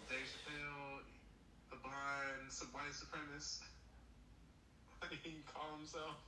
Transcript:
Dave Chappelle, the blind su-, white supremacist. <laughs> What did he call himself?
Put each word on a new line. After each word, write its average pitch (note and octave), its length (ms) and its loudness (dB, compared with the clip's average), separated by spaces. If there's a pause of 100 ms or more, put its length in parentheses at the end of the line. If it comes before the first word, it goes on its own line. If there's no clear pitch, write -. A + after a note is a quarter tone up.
(120)
Dave C3 160 6
Chappelle, C#3+ 800 0 (640)
the B3+ 80 -6
blind C#3 720 4
su-, - 240 0
white C#3+ 160 2
supremacist. D3 720 0
<laughs> - 1400 -12
What - 80 2
did D3+ 160 0
he D#3 240 0
call D#3 320 2
himself? D#3 480 0